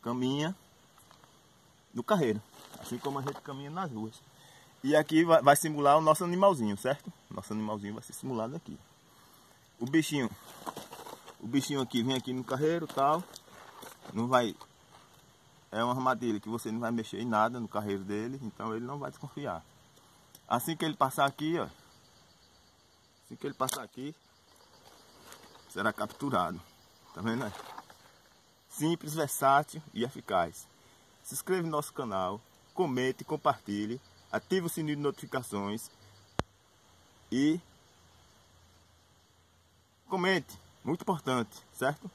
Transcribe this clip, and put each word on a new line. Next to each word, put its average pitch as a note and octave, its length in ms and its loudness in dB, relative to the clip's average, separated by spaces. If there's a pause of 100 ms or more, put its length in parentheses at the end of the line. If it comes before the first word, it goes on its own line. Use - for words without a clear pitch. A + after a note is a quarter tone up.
Caminha C3 520 0 (1400)
no A#2 100 -6
carreiro. B2 380 4 (400)
Assim - 180 -8
como C#3 200 -4
a C3+ 40 -4
gente C#3 180 -6
caminha C#3+ 300 -12
nas F3 200 -6
ruas. A2 240 -6 (680)
E C#3 120 2
aqui D#3 300 8
vai, D#3+ 180 8
vai C#3+ 140 12
simular D3 400 6
o D#3+ 40 8
nosso D#3 240 6
animalzinho, F3 520 4
certo? C#3 360 -2 (180)
Nosso F#2+ 220 -10
animalzinho G#2+ 420 -4
vai A2 80 -10
ser - 100 -16
simulado B2 420 -4
aqui. - 240 -12 (1000)
O B2+ 60 -4
bichinho, C#3+ 440 2 (1080)
o - 60 -10
bichinho C3+ 340 0
aqui A#2+ 220 0
vem C3 140 0
aqui B2 160 -6
no B2+ 120 -6
carreiro, D#3 420 0
tal. D3 380 2 (880)
Não A2+ 160 -2
vai, B2 260 4 (1200)
é A2 80 0
uma A#2+ 100 2
armadilha B2 460 2
que G#2 100 -8
você A2+ 220 -4
não A2 80 -2
vai A#2 140 -2
mexer A2 280 -4
em A#2+ 60 -4
nada A#2 320 4
no A2+ 80 -6
carreiro G2+ 380 -2
dele, G#2+ 400 -4
então A2 320 -6
ele A#2 80 -6
não C3 120 -8
vai C#3 140 -8
desconfiar. C3+ 540 -8 (840)
Assim D#3+ 300 0
que F3 80 -2
ele D#3 100 -2
passar C#3 300 2
aqui, D#3 340 0
ó, A#2 60 0 (1600)
assim - 100 -16
que - 100 -16
ele C#3+ 100 -6
passar C3 280 -2
aqui, C3 320 -12 (1500)
será G#2 240 0
capturado. F#2 680 -2 (520)
Tá - 80 -14
vendo A2+ 240 -2
aí? G#2 80 -6 (1160)
Simples, D3+ 460 -2
versátil C#3+ 680 2 (100)
e A2+ 120 -2
eficaz. F2+ 640 -2 (560)
Se - 100 -12
inscreva F#3 280 -2
no E3+ 80 -2
nosso D3+ 220 -2
canal, G2+ 480 -4 (320)
comente, C3 520 0
compartilhe, A#2+ 760 -2 (300)
ative F3 360 -2
o E3 40 -2
sininho D3+ 260 -2
de D3 60 -6
notificações A#2 880 -4 (1400)
e D3 260 2 (2500)
comente, F#3 480 0 (280)
muito D#3 180 -4
importante, C3 560 -2 (140)
certo? D3 420 -2